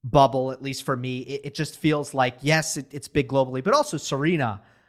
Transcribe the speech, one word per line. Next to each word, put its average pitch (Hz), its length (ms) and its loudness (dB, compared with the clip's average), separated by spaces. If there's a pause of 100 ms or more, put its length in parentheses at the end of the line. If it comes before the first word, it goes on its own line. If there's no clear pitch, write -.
bubble, 131 480 4
at 127 100 -10
least 135 220 -8
for 135 120 -2
me, 127 240 -6
it, 131 260 -8
it 139 100 -10
just - 220 -6
feels 147 360 0
like, 127 280 2
yes, 151 360 0
it, 139 140 -10
it's - 180 -12
big 143 200 0
globally, 131 340 0
but 202 100 2
also 285 240 2
Serena 139 640 -2 (280)